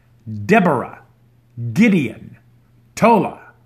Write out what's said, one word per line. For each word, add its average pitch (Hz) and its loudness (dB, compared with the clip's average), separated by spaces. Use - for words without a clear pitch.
Deborah, 160 0
Gideon, 170 -2
Tola, - 0